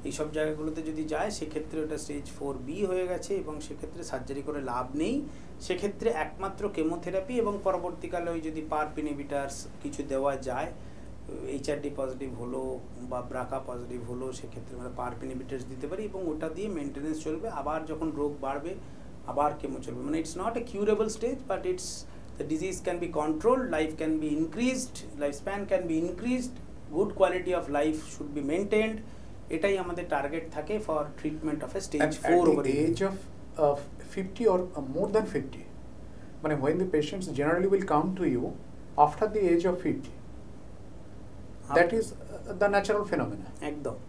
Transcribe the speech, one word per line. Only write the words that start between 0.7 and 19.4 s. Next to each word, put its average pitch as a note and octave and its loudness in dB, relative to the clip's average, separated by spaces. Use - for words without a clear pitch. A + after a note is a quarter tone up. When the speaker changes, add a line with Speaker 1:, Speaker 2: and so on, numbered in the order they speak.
Speaker 1:
যদি D#3 -4
যায় D#3 0
সেক্ষেত্রে D#3 -4
ওটা D#3 -4
stage C#3+ -8
four C#3 -4
বি D3+ -2
হয়ে F#3 2
গেছে F3 -2
এবং D3+ -4
সেক্ষেত্রে - -10
surgery C3+ -4
করে C#3+ -4
লাভ B2+ -2
নেই। G#3+ 0
সেক্ষেত্রে G3+ 0
একমাত্র G3 -2
chemotherapy F3 0
এবং G3+ 2
পরবর্তীকালে F3 0
ওই E3 -2
যদি D#3 -4
PARP D3+ 0
inhibitors C#3+ -4
কিছু C#3+ -4
দেওয়া C3+ 2
যায়, B2+ -2
এইচআরডি C#3+ -2
positive B2+ -4
হলো C3 -4
বা B2 -4
BRCA B2+ -4
positive A#2+ -6
হলো, B2+ -4
সেক্ষেত্রে A#2+ -10
আমরা B2 -6
PARP B2 -6
inhibitors C3 -6
দিতে C3 -8
পারি F#3+ -4
এবং G3 -4
ওটা D#3 -2
দিয়ে F3+ -4
maintenance D3+ -4
চলবে। D#3 -2
আবার D3+ -2
যখন D#3 -2
রোগ C#3+ 0
বাড়বে C#3+ -2
আবার C#3+ 4